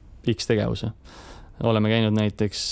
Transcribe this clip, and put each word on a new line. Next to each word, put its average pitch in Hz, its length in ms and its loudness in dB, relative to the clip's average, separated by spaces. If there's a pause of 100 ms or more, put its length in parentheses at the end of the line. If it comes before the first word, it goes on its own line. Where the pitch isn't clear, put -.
(240)
X - 240 -2
tegevuse. 113 460 0 (680)
Oleme 110 260 4
käinud 110 260 2
näiteks, 104 460 0 (100)